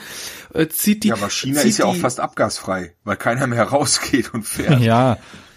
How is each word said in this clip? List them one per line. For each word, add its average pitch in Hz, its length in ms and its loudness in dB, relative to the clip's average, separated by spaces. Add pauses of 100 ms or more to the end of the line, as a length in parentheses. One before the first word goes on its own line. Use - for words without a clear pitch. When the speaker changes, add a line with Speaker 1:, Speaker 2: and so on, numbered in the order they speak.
(540)
Speaker 1:
Äh, 160 140 0
zieht - 360 0
die, 214 40 4
Speaker 2:
Ja, - 80 0
aber - 120 -4
China - 320 -2
Speaker 1:
zieht 220 120 4
Speaker 2:
ist - 80 0
ja 143 40 2
auch - 80 2
Speaker 1:
die 175 80 -2
Speaker 2:
fast 123 180 -2
abgasfrei, 95 760 -4 (100)
weil 101 140 -2
keiner 127 280 0
mehr 117 180 2
<laughs> 95 40 -4
rausgeht 135 640 0
und 113 120 -6
fährt. 139 360 2
Speaker 3:
Ja, 117 380 4 (380)